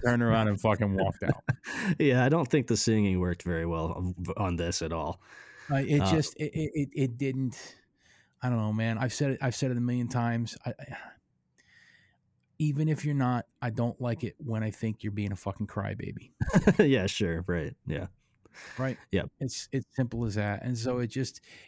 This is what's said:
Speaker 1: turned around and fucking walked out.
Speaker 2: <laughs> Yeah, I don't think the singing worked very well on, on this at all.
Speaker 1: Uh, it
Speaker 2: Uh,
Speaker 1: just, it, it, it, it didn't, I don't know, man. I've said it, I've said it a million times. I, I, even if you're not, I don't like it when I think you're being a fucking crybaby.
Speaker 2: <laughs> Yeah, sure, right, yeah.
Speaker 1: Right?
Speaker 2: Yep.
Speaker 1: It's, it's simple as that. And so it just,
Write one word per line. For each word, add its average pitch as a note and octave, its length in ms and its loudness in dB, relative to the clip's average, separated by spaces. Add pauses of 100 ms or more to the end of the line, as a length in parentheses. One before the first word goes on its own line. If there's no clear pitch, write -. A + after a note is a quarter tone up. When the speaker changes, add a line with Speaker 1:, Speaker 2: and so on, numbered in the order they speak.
Speaker 1:
turned A#2+ 220 4
around A2+ 240 6
and G2+ 140 2
fucking G#2 320 4
walked F#2+ 300 0
out. - 260 2
Speaker 2:
<laughs> - 500 -2
Yeah, C3 240 6
I C3 60 4
don't D3+ 180 2
think C3+ 200 2
the A2 100 2
singing G#2 420 4
worked F2+ 240 0
very E2 220 -2
well E2 260 -2
on, F2+ 240 -4 (220)
on F#2 180 0
this E2+ 260 -2
at E2 120 -4
all. E2 260 -6 (500)
Speaker 1:
Uh, C#3+ 80 0
it C#3+ 220 2
Speaker 2:
Uh, G2 120 4
Speaker 1:
just, D#3 260 0
it, D3+ 160 -6
it, D#3 200 -2
it, C#3+ 200 -2
it B2+ 240 -2
didn't, C3 580 -4 (680)
I B2+ 80 -2
don't A#2+ 100 2
know, G#2+ 120 0
man. A2+ 260 0
I've A#2 160 -2
said C#3 180 0
it, B2+ 100 -4
I've B2+ 140 -2
said C3 160 0
it A#2+ 60 0
a A#2+ 40 0
million B2 260 0
times. A#2 580 -2
I, B2+ 40 -4 (100)
I, C3+ 180 -12 (1600)
even D3+ 300 0
if D3 160 -2
you're D3 100 0
not, B2 300 2 (160)
I B2 80 -2
don't A#2 320 -2
like A#2+ 220 -2
it A2+ 160 -6
when A2 240 -2
I G#2+ 80 -2
think A2 320 -4
you're A2 80 -2
being G2+ 200 -2
a G2 40 -2
fucking - 320 -6
crybaby. - 640 -6 (480)
Speaker 2:
<laughs> - 0 -
Yeah, C3 280 6
sure, E2+ 400 -2
right, E2 280 -4 (100)
yeah. - 220 -4 (720)
Speaker 1:
Right? C3 180 -4 (140)
Speaker 2:
Yep. - 180 0 (100)
Speaker 1:
It's, - 320 -6
it's C3+ 140 -4 (100)
simple A#2+ 300 -2
as G#2+ 80 -2
that. G#2 300 -2
And B2 120 -4
so B2 220 -2
it B2 100 -2
just, C3 340 -6 (260)